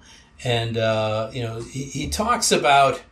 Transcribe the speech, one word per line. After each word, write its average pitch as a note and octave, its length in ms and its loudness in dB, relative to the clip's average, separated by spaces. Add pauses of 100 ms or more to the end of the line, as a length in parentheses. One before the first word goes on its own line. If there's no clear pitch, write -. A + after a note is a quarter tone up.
(440)
And, A#2 340 -2
uh, A2 540 0
you B2 120 -6
know, A2+ 180 -8
he, C3+ 220 -10
he C#3 260 -8
talks A3+ 420 0
about C#3 500 4 (100)